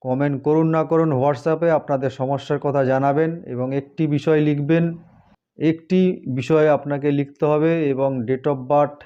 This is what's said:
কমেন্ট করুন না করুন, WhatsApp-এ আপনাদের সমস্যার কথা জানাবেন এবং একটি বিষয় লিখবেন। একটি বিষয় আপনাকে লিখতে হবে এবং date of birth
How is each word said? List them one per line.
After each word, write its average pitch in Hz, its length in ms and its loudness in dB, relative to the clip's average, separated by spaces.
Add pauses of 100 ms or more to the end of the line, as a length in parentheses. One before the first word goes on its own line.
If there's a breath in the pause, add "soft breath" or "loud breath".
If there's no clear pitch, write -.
কমেন্ট 135 420 -2
করুন 160 260 2
না 160 160 0
করুন, 160 280 2
WhatsApp-এ 147 580 0
আপনাদের 139 400 0
সমস্যার 135 480 -4
কথা 139 260 0
জানাবেন 143 600 0
এবং 127 300 -6
একটি 143 320 -4
বিষয় 151 340 2
লিখবেন। 156 580 0 (580)
একটি 180 680 0 (120)
বিষয় 156 340 2
আপনাকে 143 420 0
লিখতে 143 360 -2
হবে 156 440 2
এবং 135 280 -2
date 127 280 -4
of 143 120 0
birth 143 480 0